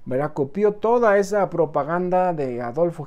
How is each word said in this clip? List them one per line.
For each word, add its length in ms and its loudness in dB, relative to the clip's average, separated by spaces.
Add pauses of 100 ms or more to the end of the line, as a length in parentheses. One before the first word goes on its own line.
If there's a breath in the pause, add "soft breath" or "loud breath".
¿verdad? 280 -2
Copió 420 0
toda 440 2
esa 320 0
propaganda 840 0
de 280 -4
Adolfo 440 -2